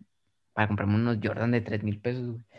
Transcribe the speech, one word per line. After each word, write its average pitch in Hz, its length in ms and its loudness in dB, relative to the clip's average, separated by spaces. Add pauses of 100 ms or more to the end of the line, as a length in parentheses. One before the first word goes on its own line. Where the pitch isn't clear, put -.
(540)
para 107 140 2
comprarme 101 280 2
unos 117 280 2
Jordan 113 280 0
de 120 100 2
tres 104 220 -4
mil 104 180 -4
pesos, 123 300 -4
güey. 117 120 -10 (160)